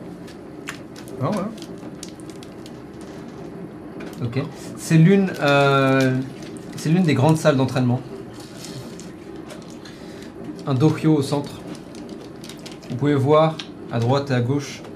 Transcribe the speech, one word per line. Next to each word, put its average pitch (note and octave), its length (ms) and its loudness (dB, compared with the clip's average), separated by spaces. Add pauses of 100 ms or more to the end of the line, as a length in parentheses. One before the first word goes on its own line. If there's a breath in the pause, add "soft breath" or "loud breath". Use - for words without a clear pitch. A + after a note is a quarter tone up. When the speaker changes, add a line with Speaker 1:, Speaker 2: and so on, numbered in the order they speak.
(1200)
Speaker 1:
Ah C#3 80 0
ouais. G#3 80 0 (2750)
Speaker 2:
Ok. A#2+ 160 -4 (380 loud breath)
C'est - 200 4
l'une, F#3 340 8 (100)
euh, C3+ 760 6 (600)
c'est - 120 0
l'une F3+ 140 6
des D3+ 120 6
grandes D3+ 220 6
salles D3+ 200 6
d'entraînement. B2+ 420 4 (2750 loud breath)
Un C#3+ 60 0
dohyo D#3 420 4
au C#3+ 60 4
centre. C#3+ 300 -2 (1400)
Vous C3 60 -4
pouvez C#3+ 200 4
voir D3+ 400 6 (360)
à A#2+ 80 0
droite C3+ 320 2
et - 20 4
à B2 80 4
gauche, C#3 400 -2 (140)